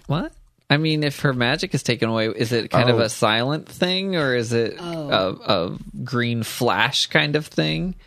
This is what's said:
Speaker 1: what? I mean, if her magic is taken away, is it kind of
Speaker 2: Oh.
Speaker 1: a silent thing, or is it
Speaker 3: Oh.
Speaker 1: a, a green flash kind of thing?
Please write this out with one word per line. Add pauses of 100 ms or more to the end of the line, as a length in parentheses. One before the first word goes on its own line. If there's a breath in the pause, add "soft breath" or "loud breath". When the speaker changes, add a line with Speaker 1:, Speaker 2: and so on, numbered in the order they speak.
Speaker 1:
what? (360)
I
mean,
if
her
magic
is
taken
away,
is
it
kind
of
Speaker 2:
Oh.
Speaker 1:
a
silent
thing,
or
is
it
Speaker 3:
Oh. (380)
Speaker 1:
a,
a (260)
green
flash
kind
of
thing? (100)